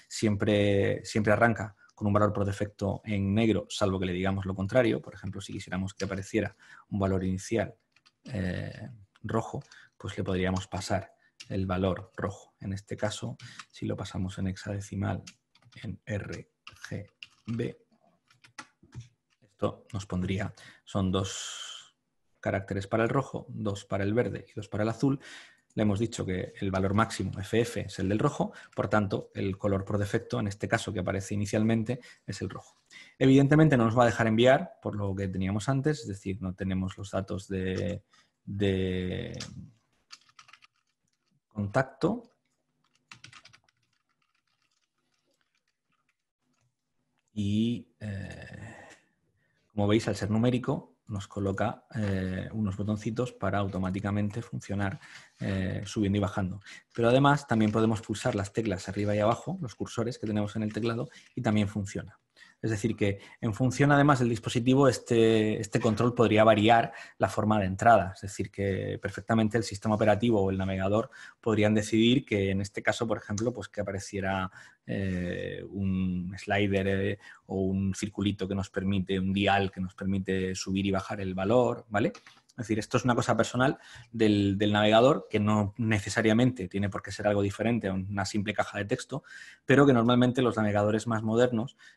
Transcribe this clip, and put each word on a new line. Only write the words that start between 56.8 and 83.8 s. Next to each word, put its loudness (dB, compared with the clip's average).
Pero 2
además 6
también 4
podemos 2
pulsar -4
las -4
teclas -2
arriba -2
y 2
abajo, 0
los -10
cursores -6
que -6
tenemos -2
en -2
el -4
teclado, -4
y -6
también 2
funciona. -8
Es -2
decir, 2
que 0
en -2
función 4
además 6
del 2
dispositivo, 4
este, 4
este -2
control 2
podría 6
variar 6
la 2
forma 2
de 2
entrada. 6
Es -20
decir, -8
que -4
perfectamente 0
el 0
sistema -2
operativo 4
o 2
el -2
navegador -2
podrían 2
decidir 4
que 0
en 0
este -8
caso, -2
por -2
ejemplo, -4
pues -10
que -8
apareciera, -4
eh, -6
un -4
slider, 0
eh, -2
o -2
un 0
circulito -2
que -4
nos -4
permite, -2
un -2
dial 2
que -10
nos -8
permite -2
subir -2
y 2
bajar -4
el -6
valor, 2
¿vale? 0
Es -10
decir, 0
esto -2
es -2
una 2
cosa 2
personal 2